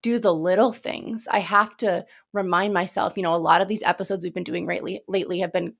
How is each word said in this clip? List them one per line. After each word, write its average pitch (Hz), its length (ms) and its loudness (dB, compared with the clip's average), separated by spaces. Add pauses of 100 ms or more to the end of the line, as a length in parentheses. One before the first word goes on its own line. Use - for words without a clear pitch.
do 233 160 0
the 202 120 4
little 185 400 4
things. - 560 -8
I 208 120 2
have 202 380 2
to 190 280 0 (260)
remind 190 400 0
myself, 190 440 -2
you 190 80 -2
know, 170 100 2
a - 20 2
lot 165 260 4
of 190 40 2
these 214 160 -4
episodes 190 400 -2
we've 180 100 -6
been 180 120 -6
doing 175 200 -6
lately, 175 440 -6
lately 185 320 -2
have 175 120 -4
been 175 280 -2